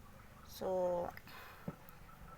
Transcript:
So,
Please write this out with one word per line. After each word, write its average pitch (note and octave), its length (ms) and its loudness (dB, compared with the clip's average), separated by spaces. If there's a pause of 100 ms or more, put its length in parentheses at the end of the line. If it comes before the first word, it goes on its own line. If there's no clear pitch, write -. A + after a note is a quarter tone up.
(460)
So, F3+ 640 6 (1300)